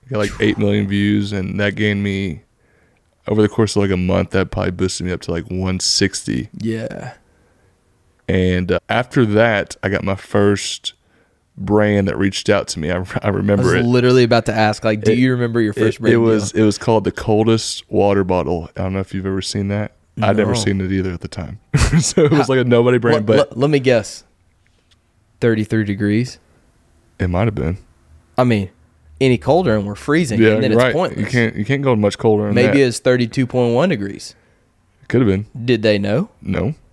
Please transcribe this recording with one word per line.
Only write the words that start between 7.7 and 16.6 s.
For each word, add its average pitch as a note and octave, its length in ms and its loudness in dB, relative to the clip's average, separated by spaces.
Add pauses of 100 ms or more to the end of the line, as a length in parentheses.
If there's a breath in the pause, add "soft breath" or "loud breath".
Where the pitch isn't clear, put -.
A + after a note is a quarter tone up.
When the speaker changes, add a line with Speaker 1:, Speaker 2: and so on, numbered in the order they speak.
Speaker 1:
And, F#2 420 0
uh, F2 80 0 (100)
after B2 380 0
that, G#2+ 560 2
I G2 60 -4
got F#2+ 160 -2
my F#2+ 100 -2
first - 760 -2 (640)
brand G2+ 500 0
that B1+ 100 -4
reached G2 320 -2
out G#2 200 0
to - 100 -8
me. D#2+ 140 -4
I, F2+ 120 -4 (160)
I G#2+ 100 -2
remember G2 340 0
Speaker 2:
I F2+ 140 2
was A#2+ 60 0
Speaker 1:
it. - 0 -
Speaker 2:
literally B2 380 4
about A#2 240 2
to G#2+ 80 -2
ask, G#2+ 300 0
like, A2 180 0
do A2 80 2
Speaker 1:
It, A#2 80 2
Speaker 2:
you C3 140 2
remember A#2+ 280 -2
your G#2+ 120 2
Speaker 1:
it, - 80 -4
Speaker 2:
first G#2+ 180 0
Speaker 1:
it A2 40 -10
Speaker 2:
brand A#2 200 4
Speaker 1:
was, A2 300 2
Speaker 2:
deal? A2 100 2